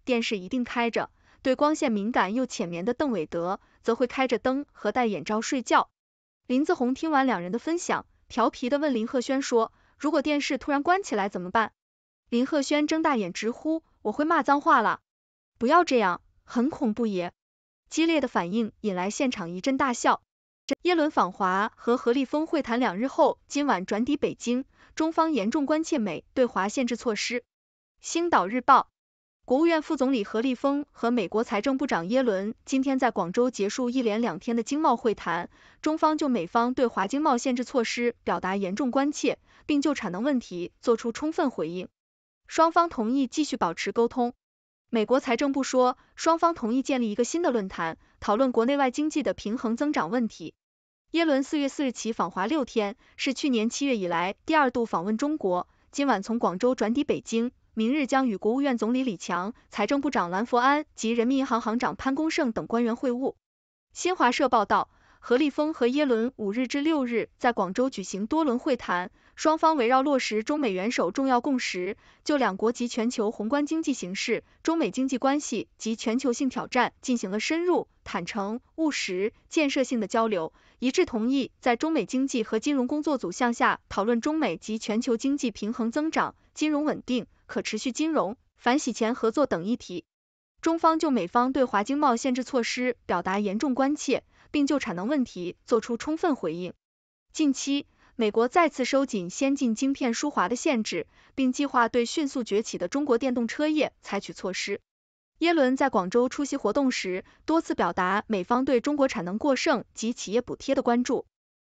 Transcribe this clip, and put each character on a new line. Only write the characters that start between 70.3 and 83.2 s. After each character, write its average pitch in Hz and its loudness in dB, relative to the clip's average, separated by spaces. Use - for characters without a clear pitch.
中 294 -2
美 247 0
元 185 -2
首 185 0
重 269 -2
要 247 4
共 277 0
识， 190 -4
就 294 2
两 214 2
国 214 0
及 240 -4
全 233 -2
球 220 -2
宏 214 -6
观 294 0
经 320 -2
济 285 -2
形 185 -6
势、 202 -2
中 330 0
美 233 0
经 262 -2
济 262 -2
关 277 2
系 - -6
及 226 -4
全 233 -2
球 254 0
性 269 -2
挑 226 -6
战 240 0
进 247 -2
行 185 -6
了 214 -2
深 330 -2
入、 311 2
坦 175 -6
诚、 214 -6
务 320 0
实、 196 -4
建 294 2
设 277 2
性 240 -2
的 196 -2
交 226 2
流， 170 -2
一 254 0
致 359 4
同 226 -2
意 269 0
在 240 2
中 311 -2
美 254 2
经 262 0
济 233 0
和 220 -2
金 294 0
融 247 0
工 294 -2
作 294 0
组 180 -4